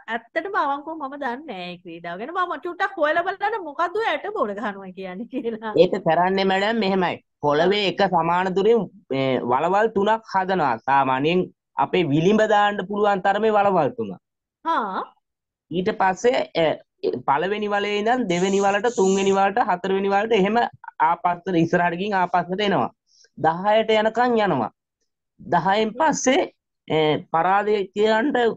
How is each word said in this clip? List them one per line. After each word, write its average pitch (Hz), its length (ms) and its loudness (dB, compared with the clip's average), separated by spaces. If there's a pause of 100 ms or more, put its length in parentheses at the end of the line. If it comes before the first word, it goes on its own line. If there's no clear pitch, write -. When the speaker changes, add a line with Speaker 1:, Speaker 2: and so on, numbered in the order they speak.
Speaker 1:
ඇත්තටම 330 500 -6
අවංකව 302 360 -2
මම 294 240 -10
දන්නේ 277 300 -8
නෑ 190 180 -12
ඒ 180 140 -12
ක්‍රීඩාව 170 420 -14
ගැන. 262 120 -12
මම 359 200 -4 (100)
චුට්ටක් 359 380 -6
හොයලා 311 260 2
බලන්න 403 380 -4
මොකද්ද 330 340 -4
ඔය 440 80 -2
ඇට 349 260 -4
බෝල 302 220 -2
ගහනවා 196 380 -8
කියන්නේ 190 380 -12
කියලා. 226 460 -8
Speaker 2:
ඒක 180 240 6
කරන්නේ 180 460 2
මැඩම් 196 340 0
මෙහෙමයි. 190 360 0 (220)
පොළවේ 180 500 2
එක 180 180 0
සමාන 180 480 0
දුරින් 202 300 4 (220)
මේ 135 260 -2 (100)
වලවල් 175 480 2
තුනක් 214 400 0
හදනවා. 180 500 0
සාමාන්‍යයෙන් 139 640 2 (360)
අපේ 175 260 0
විලිඹ 165 420 2
දාන්න 208 400 2
පුළුවන් 202 380 0
තරමේ 214 320 2
වලවල් 190 380 2
තුන. 101 200 -8 (520)
Speaker 1:
හා. 247 380 -2 (680)
Speaker 2:
ඊට 185 220 -2
පස්සේ, 202 440 0 (160)
අ, 165 120 2 (560)
පළවෙනි 190 480 0
වලේ 202 280 0
ඉඳන් 226 300 0
දෙවෙනි 190 340 2
වලට, 202 320 2
තුන්වෙනි 196 400 2
වලට, 196 320 2
හතරවෙනි 196 440 -2
වලට 214 280 0
එහෙම 185 240 2 (380)
ආපස්සට 175 560 0
ඉස්සරහට 175 420 2
ගිහින් 202 160 -4
ආපස්සට 180 480 -2
එනවා. 175 300 0 (460)
දහයට 208 540 2
යනකම් 220 460 2
යනවා. 165 340 0 (680)
දහයෙන් 196 540 0
පස්සේ, 269 480 2 (460)
අ, 156 100 0 (300)
පරාදේ 202 600 0
කියන්ට, 220 480 0 (220)